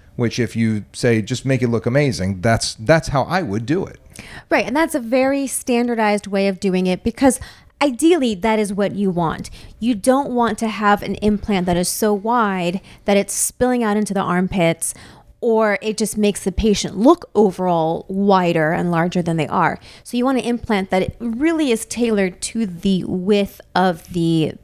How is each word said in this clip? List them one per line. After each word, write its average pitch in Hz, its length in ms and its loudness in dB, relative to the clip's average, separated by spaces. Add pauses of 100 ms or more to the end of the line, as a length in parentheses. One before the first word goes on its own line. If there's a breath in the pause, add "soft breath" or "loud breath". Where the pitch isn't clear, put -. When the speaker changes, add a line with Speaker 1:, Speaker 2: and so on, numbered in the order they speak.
(160 soft breath)
Speaker 1:
which 117 240 -2
if 113 160 -2
you 110 380 0
say, 117 280 2
"Just 120 240 -6
make 131 160 0
it 123 60 2
look 117 180 0
amazing," 101 560 0
that's, 113 340 0
that's 143 340 2
how 131 140 0
I 185 200 -4
would 113 220 -4
do 165 200 -2
it. - 140 -16 (500 loud breath)
Speaker 2:
Right, 269 160 2
and 226 100 -4
that's 320 200 0
a 294 40 0
very 262 480 0
standardized 233 800 0
way 196 200 0
of 190 120 -2
doing 185 280 0
it 185 160 -2
because 247 360 2 (420 loud breath)
ideally 277 540 2
that 220 240 0
is 208 140 -2
what 196 220 -2
you 196 160 0
want. 170 380 -2 (300 loud breath)
You 233 160 0
don't 254 360 2
want 233 280 0
to 226 80 -2
have 208 360 2
an - 120 -4
implant 202 500 0
that 180 120 2
is 180 120 0
so 208 240 0
wide 196 680 0 (240 loud breath)
that 202 120 4
it's 202 160 -2
spilling 247 500 0
out 208 140 0
into 208 160 -2
the 190 80 -2
armpits, 180 720 0 (480 loud breath)
or 220 400 2
it 220 160 -6
just 220 200 -2
makes 208 260 0
the 190 80 -2
patient 196 460 0
look 254 380 4
overall 180 720 2
wider 180 640 2
and 175 200 0
larger 175 300 0
than 170 160 -2
they 151 100 0
are. - 300 0 (260 loud breath)
So - 140 -6
you 247 80 2
want 262 140 2
an - 60 -4
implant 226 440 -2
that 185 140 2
it - 160 -8
really 285 520 0
is 220 140 -2
tailored 202 580 -2
to 226 220 -4
the 180 380 0
width 196 580 -2 (140)
of 180 380 0
the 165 400 2 (100)